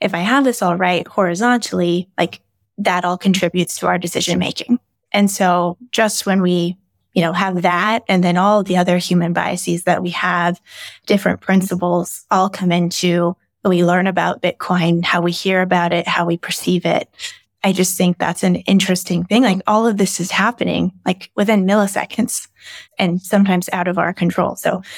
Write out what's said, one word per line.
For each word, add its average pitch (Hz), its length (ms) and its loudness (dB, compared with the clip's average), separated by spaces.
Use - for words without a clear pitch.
if 196 140 -2
I 175 40 -4
have 247 260 2
this 240 180 0
all 175 140 2
right 180 300 0
horizontally, 180 1000 0
like, - 220 -2
that 180 260 0
all 180 140 -2
contributes 180 600 0
to 180 80 -6
our 180 120 0
decision 175 400 -4
making. 180 400 -2
And 202 180 2
so 175 480 0
just 214 360 -2
when 190 160 2
we, 180 340 0
you 180 80 2
know, 165 100 0
have 180 300 -2
that, 185 460 0
and 180 160 2
then 175 120 2
all 202 260 4
the 190 140 -2
other 180 220 4
human 175 340 0
biases 175 520 -2
that 180 180 0
we 180 80 -4
have, 175 500 -2
different 196 340 0
principles 180 920 -2
all 196 200 2
come 180 220 -2
into 175 640 0
what 202 80 0
we 175 140 2
learn 180 220 2
about 180 360 -2
Bitcoin, 170 600 0
how 175 180 0
we 175 80 0
hear 185 320 -2
about 175 300 0
it, 170 140 -2
how 170 200 -2
we 170 100 0
perceive - 480 -2
it. - 240 0
I 190 100 2
just 185 240 0
think 180 220 2
that's - 240 -4
an 180 140 2
interesting 185 680 0
thing. 226 180 2
Like, 190 240 2
all 220 200 2
of 220 100 2
this 190 240 0
is 175 100 -6
happening, 185 600 -2
like, 185 280 -4
within 208 300 2
milliseconds - 840 -2
and 180 240 -2
sometimes 196 500 2
out 180 160 -2
of 180 80 -2
our 170 160 0
control. 180 440 -2
So - 260 -2